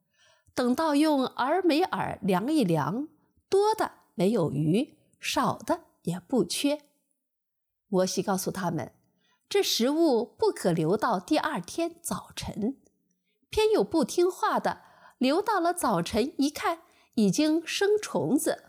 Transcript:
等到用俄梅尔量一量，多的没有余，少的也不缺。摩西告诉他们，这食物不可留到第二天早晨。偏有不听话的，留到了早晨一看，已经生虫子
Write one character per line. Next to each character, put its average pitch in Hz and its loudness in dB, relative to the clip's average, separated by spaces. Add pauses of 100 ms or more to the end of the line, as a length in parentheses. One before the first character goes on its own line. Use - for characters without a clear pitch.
(540)
等 247 0
到 311 0
用 285 2
俄 294 -2
梅 320 4
尔 - -4
量 190 0
一 311 2
量， 170 0 (400)
多 415 2
的 - -4 (220)
没 196 2
有 185 0
余， 160 0 (220)
少 - -2
的 339 -4 (220)
也 180 -4
不 208 0
缺。 285 -2 (1040)
摩 185 2
西 185 -2
告 190 -2
诉 - -6
他 185 -4
们， 156 -6 (560)
这 403 2
食 - 0
物 294 2
不 392 0
可 - -2
留 165 2
到 226 0
第 302 -2
二 285 -2
天 330 -6
早 - -10
晨。 - -6 (720)
偏 427 2
有 320 4
不 277 0
听 359 0
话 359 -2
的， - -4 (340)
留 277 0
到 415 0
了 339 2
早 240 0
晨 226 -2
一 277 2
看， 330 -4 (320)
已 208 4
经 311 2
生 415 2
虫 180 -2
子 - -4